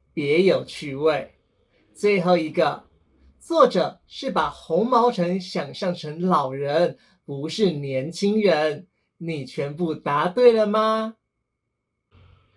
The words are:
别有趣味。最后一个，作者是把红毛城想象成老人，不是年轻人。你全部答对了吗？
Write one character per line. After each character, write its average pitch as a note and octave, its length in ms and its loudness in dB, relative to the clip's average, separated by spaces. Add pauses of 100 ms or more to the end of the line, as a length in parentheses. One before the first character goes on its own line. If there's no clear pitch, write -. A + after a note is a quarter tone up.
(120)
别 D3+ 300 2
有 C#3+ 220 2
趣 C#3+ 300 -12
味。 C#3+ 400 -2 (580)
最 G3+ 280 0
后 F3+ 160 4
一 D#3+ 140 -2
个， D#3 340 0 (540)
作 D#4+ 280 2
者 - 400 -2
是 - 240 -10
把 E3 180 -2
红 F3 400 -2
毛 A#3+ 240 4
城 F#3 280 -2
想 C#3+ 340 -8
象 F3+ 200 -4
成 D3+ 280 -10
老 D3+ 300 0
人， C#3+ 460 0 (260)
不 C#3+ 240 -8
是 G3 220 0
年 C#3+ 400 -6
轻 G3+ 300 0
人。 D#3 460 0 (320)
你 E3 260 -8
全 C#3+ 300 -8
部 D#3+ 200 -4
答 D3 340 -2
对 A#3+ 240 6
了 A3 140 4
吗？ A3 500 0 (1400)